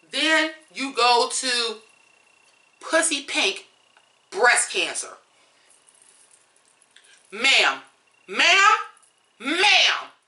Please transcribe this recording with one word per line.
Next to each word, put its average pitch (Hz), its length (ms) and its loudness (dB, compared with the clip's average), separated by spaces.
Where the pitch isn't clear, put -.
Then 311 400 0
you 262 200 -8
go 240 380 2
to 240 460 -4
Pussy 311 440 -2
Pink, 226 420 -4
breast - 420 2
cancer. 170 360 -6
Ma'am, 214 480 0
ma'am, 349 440 4
ma'am. 330 680 0